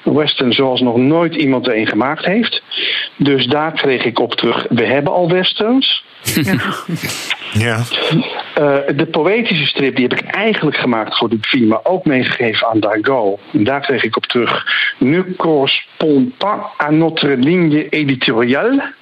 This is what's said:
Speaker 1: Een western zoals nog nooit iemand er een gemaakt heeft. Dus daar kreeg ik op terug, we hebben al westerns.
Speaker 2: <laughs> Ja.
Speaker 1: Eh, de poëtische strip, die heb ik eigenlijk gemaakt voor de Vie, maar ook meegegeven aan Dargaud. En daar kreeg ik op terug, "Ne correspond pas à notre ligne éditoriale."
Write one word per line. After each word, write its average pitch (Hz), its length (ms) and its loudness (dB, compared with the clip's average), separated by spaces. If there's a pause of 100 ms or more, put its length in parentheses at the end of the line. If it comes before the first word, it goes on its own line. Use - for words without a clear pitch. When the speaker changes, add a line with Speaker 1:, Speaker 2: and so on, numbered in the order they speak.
Speaker 1:
Een 135 100 0
western 139 380 2
zoals 127 280 2
nog 120 160 2
nooit 160 380 2
iemand 131 320 0
er 120 100 0
een 110 100 0
gemaakt 127 380 -2
heeft. 214 380 -2 (540)
Dus 135 300 2
daar 151 260 0
kreeg 131 320 -2
ik 117 140 -2
op 113 160 -2
terug, 117 360 -2
we 117 160 2
hebben 139 260 0
al 175 180 2
westerns. 208 720 0 (320)
Speaker 2:
<laughs> 160 80 2 (1080)
Ja. 113 260 0 (760)
Speaker 1:
Eh, 143 220 2 (200)
de 156 140 0
poëtische 175 560 0
strip, 131 300 0
die 123 120 2
heb 117 100 -2
ik - 80 -10
eigenlijk 190 500 0
gemaakt 117 420 -2
voor 117 100 0
de 110 120 0
Vie, 120 260 2
maar 110 160 4
ook 180 220 0
meegegeven 123 640 0
aan 110 120 2
Dargaud. 107 580 0 (140)
En 104 120 2
daar 135 160 0
kreeg 123 220 -2
ik 110 140 -2
op - 100 -4
terug, - 400 -2 (320)
"Ne 180 380 0
correspond 143 1000 0
pas 202 220 -2 (220)
à 147 100 0
notre 160 460 2
ligne 156 520 2
éditoriale." 143 1120 0